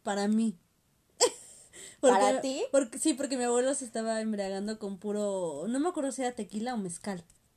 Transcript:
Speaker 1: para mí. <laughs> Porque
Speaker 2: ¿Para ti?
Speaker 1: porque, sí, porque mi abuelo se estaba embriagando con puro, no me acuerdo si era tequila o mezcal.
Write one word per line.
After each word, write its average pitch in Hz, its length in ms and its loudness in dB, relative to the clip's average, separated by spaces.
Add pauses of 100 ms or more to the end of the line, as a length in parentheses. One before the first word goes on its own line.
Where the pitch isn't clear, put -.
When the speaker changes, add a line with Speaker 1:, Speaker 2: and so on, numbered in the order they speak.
Speaker 1:
para 202 260 0
mí. 220 300 2 (600)
<laughs> - 840 -4
Porque 254 180 8
Speaker 2:
¿Para 262 240 4
ti? 269 200 -2 (100)
Speaker 1:
porque, 277 260 2
sí, 320 160 2
porque 269 240 -4
mi 247 60 -2
abuelo 247 300 2
se 277 120 -8
estaba 220 340 -4
embriagando 208 580 -4
con 196 200 -8
puro, 190 680 -2
no 247 140 -2
me 320 80 0
acuerdo 294 240 -2
si 262 100 -6
era 247 100 -2
tequila 220 420 -6
o - 20 -4
mezcal. 185 480 -6 (320)